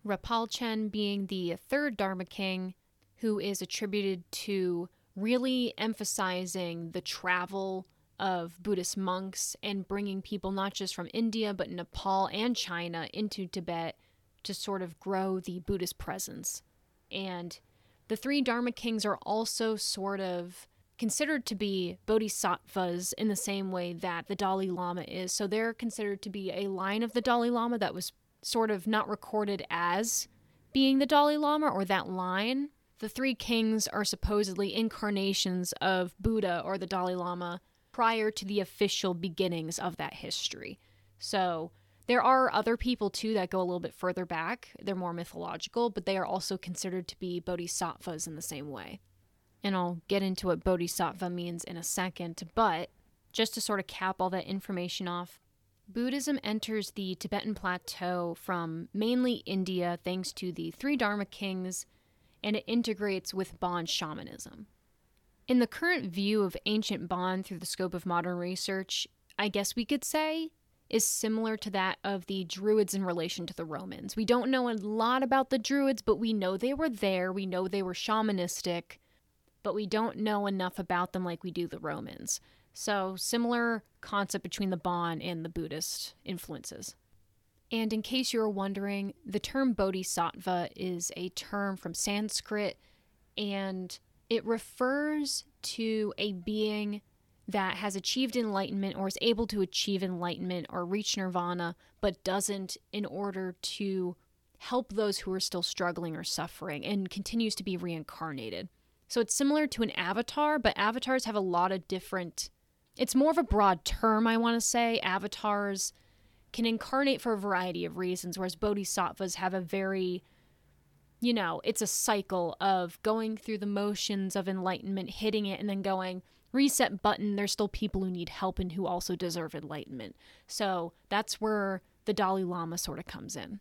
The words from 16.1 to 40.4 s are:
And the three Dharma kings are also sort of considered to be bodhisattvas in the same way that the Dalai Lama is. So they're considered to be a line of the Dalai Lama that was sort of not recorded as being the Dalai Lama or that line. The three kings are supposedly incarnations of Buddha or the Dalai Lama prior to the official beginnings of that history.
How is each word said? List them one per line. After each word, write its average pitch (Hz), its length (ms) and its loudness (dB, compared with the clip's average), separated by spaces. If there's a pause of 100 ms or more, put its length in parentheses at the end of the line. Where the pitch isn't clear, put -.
And 180 480 -6 (500)
the 220 60 2
three 277 280 2
Dharma 240 280 2
kings 226 340 -2
are 254 180 2
also 220 520 0
sort 196 440 -2
of 180 480 -4 (320)
considered 277 480 0
to 214 80 -4
be 185 500 -2
bodhisattvas 185 1080 0
in 214 140 0
the 208 80 2
same 196 360 -2
way 175 200 -2
that 170 360 -4
the 196 80 -2
Dalai 190 340 0
Lama 175 320 -2
is. 185 320 -4
So 202 140 0
they're 220 260 0
considered 214 480 -4
to 214 80 -8
be 190 220 -4
a 196 180 -2
line 190 320 0
of 226 120 -2
the 233 80 4
Dalai 240 280 4
Lama 240 300 2
that - 160 0
was - 180 -8 (300)
sort 226 260 2
of 196 160 0
not 214 240 2
recorded 202 600 -2
as 175 560 2 (460)
being 269 260 6
the 277 80 6
Dalai 294 300 6
Lama 302 320 4
or 196 160 2
that 185 220 2
line. 196 640 0 (300)
The 220 100 -6
three 262 240 0
kings 220 540 2
are 208 180 0
supposedly 202 680 0
incarnations 196 1080 0
of 180 380 2
Buddha 196 440 4
or 190 140 0
the 175 80 -2
Dalai 180 300 2
Lama 175 460 -2 (300)
prior 226 380 4
to 208 160 -4
the 202 140 2
official 190 560 2
beginnings 170 640 0
of 175 180 -2
that 147 160 -4
history. - 640 -6 (380)